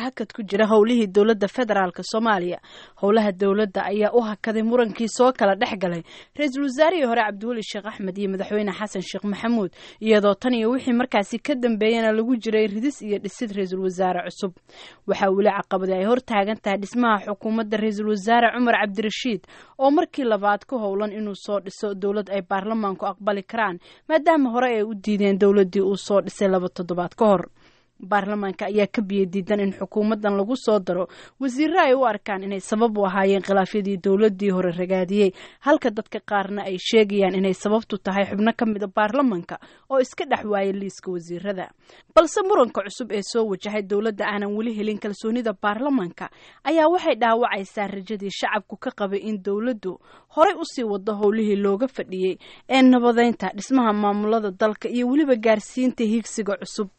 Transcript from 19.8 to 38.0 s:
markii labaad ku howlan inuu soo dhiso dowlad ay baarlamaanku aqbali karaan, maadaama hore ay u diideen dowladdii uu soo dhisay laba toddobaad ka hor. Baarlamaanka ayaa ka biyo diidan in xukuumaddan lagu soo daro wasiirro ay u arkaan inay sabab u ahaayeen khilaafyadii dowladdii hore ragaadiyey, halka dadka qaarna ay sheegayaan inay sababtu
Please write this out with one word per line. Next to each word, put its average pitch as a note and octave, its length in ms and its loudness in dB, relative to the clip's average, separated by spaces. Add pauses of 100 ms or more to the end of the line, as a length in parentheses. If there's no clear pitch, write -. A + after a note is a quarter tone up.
markii D#4 340 2
labaad G3+ 460 0
ku C4 80 -4
howlan G#3 340 -2
inuu G#3 220 -6
soo G3+ 240 -4
dhiso G3 400 -6
dowlad G3+ 320 -2
ay G3 160 -4
baarlamaanku G3+ 640 -2
aqbali G3+ 320 -4
karaan, G3+ 400 -4 (260)
maadaama D#4 460 4
hore B3 240 2
ay G#3 80 0
u A3+ 80 -8
diideen G3+ 440 0
dowladdii G3+ 440 4
uu F#3+ 160 0
soo G3+ 240 2
dhisay G3 260 -4
laba F#3 220 0
toddobaad F3 480 -6
ka A3+ 80 4
hor. F#3 180 4 (600)
Baarlamaanka G3 640 -2
ayaa G3+ 240 0
ka A#3 120 -2
biyo G3 220 0
diidan G3 360 -2
in G3 120 0
xukuumaddan G#3 640 -2
lagu G3+ 220 0
soo G#3+ 240 2
daro F3 240 -2 (340)
wasiirro C#4+ 400 0
ay C#4 140 4
u C4+ 100 2
arkaan G#3 380 -2
inay G3 180 -6
sabab G#3+ 380 0
u G3 80 2
ahaayeen G3 360 2
khilaafyadii G3 600 0
dowladdii G3 480 2
hore F#3 240 0
ragaadiyey, F#3 560 2 (300)
halka C#4+ 300 2
dadka G#3+ 300 -6
qaarna G3+ 460 -2
ay F#3+ 120 -4
sheegayaan G3 600 2
inay F#3+ 160 2
sababtu G#3+ 480 -2